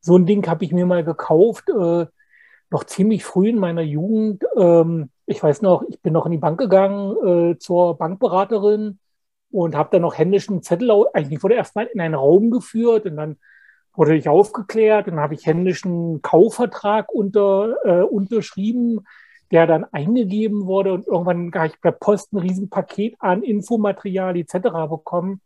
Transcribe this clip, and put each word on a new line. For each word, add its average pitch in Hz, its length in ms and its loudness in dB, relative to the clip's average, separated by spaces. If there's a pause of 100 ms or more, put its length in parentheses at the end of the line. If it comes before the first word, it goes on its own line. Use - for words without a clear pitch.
So 175 160 6
ein 180 80 6
Ding 202 240 2
hab 165 120 -2
ich 160 120 -4
mir 180 120 0
mal 180 200 0
gekauft, 170 640 0
äh, 170 380 0 (600)
noch 151 140 -4
ziemlich 208 400 0
früh 190 260 0
in 233 80 0
meiner 170 260 -2
Jugend. 202 600 -2 (140)
Ähm, 165 540 4 (160)
ich - 140 -6
weiß 151 200 0
noch, 185 280 2
ich - 120 -16
bin 165 100 -2
noch 160 140 0
in 170 80 -2
die 165 40 -2
Bank 160 220 -2
gegangen, 196 960 2
äh, 170 40 -6
zur 175 400 0
Bankberaterin 202 1000 -2 (500)
und 170 280 -2
hab 156 140 0
dann 180 100 4
noch 165 160 -2
händisch 190 320 0
einen 185 120 -4
Zettel 220 300 -2
au-, 208 220 4
eigentlich 151 280 -4
wurde 202 140 2
erstmal 214 300 -4
in 320 160 -8
einen 160 140 -2
Raum 175 360 4
geführt 226 540 0
und 160 100 -8
dann 151 220 -10 (560)
wurde 160 220 4
ich 151 140 -2
aufgeklärt 208 760 2
und 170 80 -8
dann 147 80 -2
hab 151 100 -4
ich - 120 -12
händisch 175 380 0
einen 170 380 -4
Kaufvertrag 208 880 0
unter-, 202 720 0
äh, 180 200 4
unterschrieben, 220 1000 -2 (500)
der 165 160 4
dann 160 160 2
eingegeben 208 840 -2
wurde 190 280 0
und 185 140 -6
irgendwann 175 460 -2
hab 165 120 -2
ich - 160 -8
per 170 100 2
Post - 400 -2
ein 208 60 -4
Riesenpaket 190 840 -6
an 196 240 -2
Infomaterial 196 960 -4
et 165 120 -6
cetera 170 360 -4
bekommen. 175 600 -6